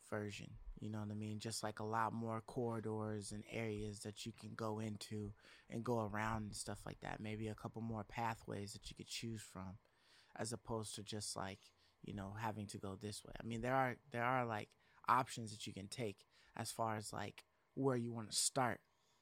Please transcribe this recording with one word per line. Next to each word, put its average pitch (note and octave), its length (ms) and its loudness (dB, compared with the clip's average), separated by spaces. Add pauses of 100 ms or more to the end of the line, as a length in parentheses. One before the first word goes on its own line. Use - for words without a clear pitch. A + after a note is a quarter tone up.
version. G#2 480 -2 (220)
You A2 100 -2
know G#2+ 100 0
what G#2 120 -2
I - 40 -2
mean? G#2+ 240 -2
Just, A2+ 240 -2
like, G#2+ 160 -2
a A2 60 -2
lot A2 280 4
more A2+ 280 0
corridors G#2+ 880 0
and G#2 180 -6
areas G#2+ 520 -2
that - 240 -6
you A2+ 80 -4
can A2 220 -10
go A2 240 2
into G#2+ 540 -2 (360)
and A#2 160 -2
go A#2 160 6
around G#2+ 420 2
and G2+ 120 -4
stuff - 300 -4
like G2 160 -4
that. F2+ 200 -4
Maybe G#2+ 260 -2
a G#2+ 80 -2
couple A2+ 260 -4
more A2+ 220 0
pathways A2 720 -2
that - 160 -10
you - 60 -10
could - 120 -10
choose A2+ 340 -4
from, F#2+ 360 -8 (580)
as A#2 180 -2
opposed A2 420 -2
to G#2+ 80 -6
just, G#2 320 -4
like, G2 360 -4 (320)
you - 100 -4
know, G2+ 200 -2
having G#2+ 340 0
to G2+ 120 -6
go G2 180 -4
this G#2 260 -4
way. - 160 -12
I - 40 -6
mean, A2+ 180 -2
there B2+ 140 4
are, C3 220 6 (140)
there A#2 140 4
are, B2 200 6
like, G#2+ 240 0 (380)
options A#2+ 440 6
that G#2+ 160 -6
you G#2 60 -6
can G2 160 -6
take A2 360 -4 (300)
as A2+ 160 -2
far A2+ 240 2
as, G#2+ 180 -2
like, - 320 -4 (300)
where C3+ 220 6
you A#2 160 0
wanna A2+ 180 -6
start. - 500 4 (400)